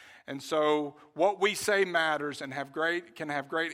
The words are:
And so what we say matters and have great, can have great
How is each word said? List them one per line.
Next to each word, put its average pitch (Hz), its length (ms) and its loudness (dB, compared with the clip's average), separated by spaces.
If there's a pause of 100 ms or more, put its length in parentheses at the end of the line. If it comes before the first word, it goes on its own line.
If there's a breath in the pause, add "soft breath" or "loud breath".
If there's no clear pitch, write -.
(280 loud breath)
And 135 160 -8
so 151 500 2 (220 loud breath)
what 185 260 2
we 202 140 4
say 196 300 2
matters 156 580 0
and 135 100 -10
have 139 180 -8
great, 170 440 -4
can 156 140 -8
have 143 200 -4
great 165 240 -2